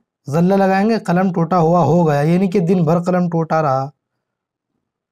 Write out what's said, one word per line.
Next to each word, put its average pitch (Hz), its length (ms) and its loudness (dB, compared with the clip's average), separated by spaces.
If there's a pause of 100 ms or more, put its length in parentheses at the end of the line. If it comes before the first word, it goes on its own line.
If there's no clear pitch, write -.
(280)
जल्ला 175 280 0
लगाएंगे, 196 440 0
कलम 180 340 -2
टूटा 170 240 -2
हुआ 170 240 2
हो 160 220 2
गया, 143 180 0
ये 170 160 0
नहीं 190 120 0
कि 202 120 -2
दिन 175 240 0
भर 170 180 0
कलम 180 260 -2
टूटा 160 320 -2
रहा। 135 300 -2 (1200)